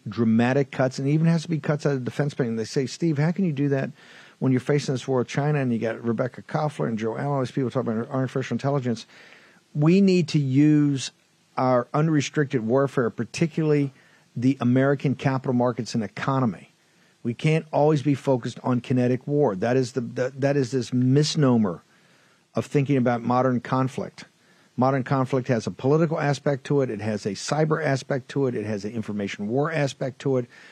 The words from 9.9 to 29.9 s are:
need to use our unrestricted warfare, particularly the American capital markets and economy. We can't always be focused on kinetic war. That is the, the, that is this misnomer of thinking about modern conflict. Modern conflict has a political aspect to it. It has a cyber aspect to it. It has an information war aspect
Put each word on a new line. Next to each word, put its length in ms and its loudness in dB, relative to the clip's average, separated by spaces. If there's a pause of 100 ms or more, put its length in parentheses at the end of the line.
need 300 4
to 100 2
use 720 4 (460)
our 360 2
unrestricted 720 0
warfare, 440 2
particularly 840 0 (400)
the 280 2
American 540 2
capital 380 -2
markets 420 -2
and 80 -2
economy. 680 -2 (520)
We 100 -4
can't 380 0
always 300 4
be 140 2
focused 480 -2
on 180 0
kinetic 460 0
war. 280 2
That 220 0
is 160 0
the, 80 -4
the, 360 -6
that 180 0
is 160 0
this 220 -2
misnomer 880 4 (720)
of 120 -2
thinking 320 0
about 260 0
modern 380 2
conflict. 640 -4 (520)
Modern 260 2
conflict 440 0
has 200 0
a 40 -2
political 480 0
aspect 460 -2
to 160 2
it. 80 0
It 120 -8
has 240 -4
a 60 -2
cyber 520 -2
aspect 460 -2
to 180 0
it. 80 -2
It 100 -4
has 200 -4
an 60 -8
information 560 -6
war 240 -2
aspect 480 -4